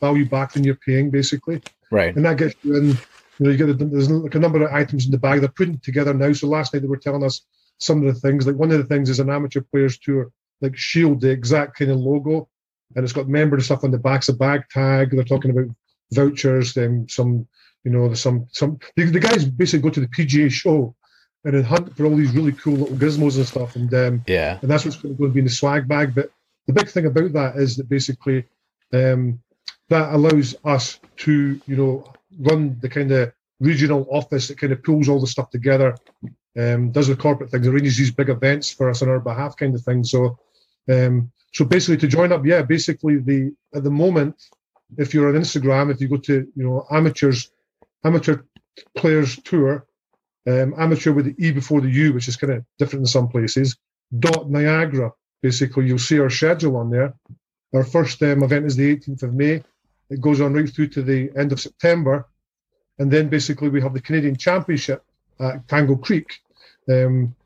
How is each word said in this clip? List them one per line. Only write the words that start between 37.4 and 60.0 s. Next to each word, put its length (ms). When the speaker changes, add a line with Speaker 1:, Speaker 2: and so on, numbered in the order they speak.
Speaker 1:
things, 180
arranges 280
these 140
big 180
events 420
for 200
us 100
on 80
our 120
behalf 360
kind 180
of 80
thing. 200
So 360
um, 420
so 120
basically 340
to 100
join 240
up, 140
yeah, 160
basically 560
the, 340
at 100
the 60
moment, 520
if 160
you're 160
on 120
Instagram, 520
if 80
you 80
go 80
to, 380
you 100
know, 260
amateurs, 600
amateur 380
players 460
tour, 440
um, 320
amateur 340
with 140
the 80
E 60
before 300
the 100
U, 220
which 160
is 80
kinda 280
different 240
in 40
some 220
places, 480
dot 320
Niagara, 600
basically, 440
you'll 120
see 200
our 120
schedule 460
on 140
there. 240
Our 100
first, 380
um, 200
event 240
is 100
the 140
eighteenth 320
of 120
May. 280